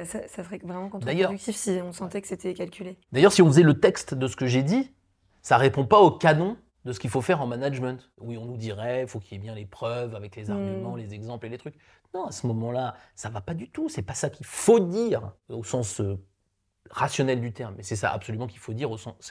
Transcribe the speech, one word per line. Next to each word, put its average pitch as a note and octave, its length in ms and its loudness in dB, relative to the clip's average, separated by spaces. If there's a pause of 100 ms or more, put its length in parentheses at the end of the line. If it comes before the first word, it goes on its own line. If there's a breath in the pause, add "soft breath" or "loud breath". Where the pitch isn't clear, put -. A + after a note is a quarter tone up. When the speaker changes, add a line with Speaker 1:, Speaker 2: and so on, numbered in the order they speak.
Speaker 1:
ça, G3 240 -10
ça F#3 160 -12
serait F#3 140 -12
vraiment F3+ 400 -8
Speaker 2:
D'ailleurs, F3+ 320 0
Speaker 1:
contre-productif G3+ 260 -6
si F#3 260 -2
on F3 100 -10
sentait F#3 280 -8
que - 80 -12
c'était F#3 240 -6
calculé. F3+ 460 -10 (140)
Speaker 2:
D'ailleurs, F#3+ 200 8
si - 80 8
on F3 60 12
faisait D3+ 160 10
le D3+ 180 8
texte - 320 2
de C3 160 -2
ce - 80 -6
que C3 100 0
j'ai B2+ 160 4
dit, A#3+ 300 0 (480)
ça - 160 4
répond C3+ 300 4
pas G#3 140 8
au F3+ 100 10
canon E3+ 460 2 (280)
de B2 80 -6
ce - 80 -10
qu'il C3+ 80 -6
faut B2+ 140 0
faire E3 180 0
en C3 60 -4
management. B2+ 640 -6 (100)
Oui, A#2 160 -12
on A2+ 80 -12
nous B2 140 -10
dirait, A2+ 480 -4
faut A#2 140 -10
qu'il - 120 -16
y G2 40 -12
ait G2 60 -10
bien A2 120 -12
les G#2+ 100 -12
preuves A#2 500 -6
avec G2+ 220 -14
les G#2+ 100 -12
Speaker 1:
Mm. G#2 40 -6
Speaker 2:
arguments, G2 460 -6
les G#2+ 180 -12
exemples A2+ 320 -10
et - 20 -10
les A#2 100 -10
trucs. - 180 -14 (380 soft breath)
Non, F#4 120 -6
à G#3 60 -10
ce - 140 -8
moment-là, A#2+ 480 -4 (200 loud breath)
ça - 160 -12
va A2 100 -8
pas E3 140 -8
du F#3+ 160 -10
tout. D#4 180 -6
C'est - 140 -6
pas - 120 -10
ça - 140 -4
qu'il - 180 -12
faut - 340 4
dire F3 520 -2 (160)
au A2+ 160 -10
sens, A#2+ 360 -4
euh, G2 180 -2 (720)
rationnel C3 500 0
du A#2 120 -6
terme, G#2+ 240 -12
mais G#2 60 -16
c'est G#2+ 140 -6
ça G2+ 160 -2
absolument A2 340 -6
qu'il - 140 -16
faut - 120 -10
dire A#2+ 200 -4
au A2 60 -6
sens A2+ 180 -16 (140)